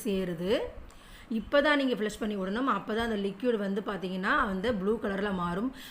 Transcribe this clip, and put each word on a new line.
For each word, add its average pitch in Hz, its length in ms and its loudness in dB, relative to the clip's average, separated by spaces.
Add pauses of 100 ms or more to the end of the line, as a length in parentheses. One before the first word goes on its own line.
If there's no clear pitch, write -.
சேருது. 190 540 0 (720)
இப்ப 226 340 2
தான் 294 140 6
நீங்க 269 180 2
ஃப்ளஷ் 208 240 -2
பண்ணி 214 180 -2
விடணும். 196 280 -2
அப்ப 220 300 0
தான் 233 160 0
அந்த 202 180 0
லிக்விட் 226 280 2
வந்து 196 240 0
பார்த்தீங்கன்னா, 190 640 0
வந்து 202 300 0
ப்ளூ 202 240 2
கலர்ல 196 360 0
மாறும். 180 400 -2 (160)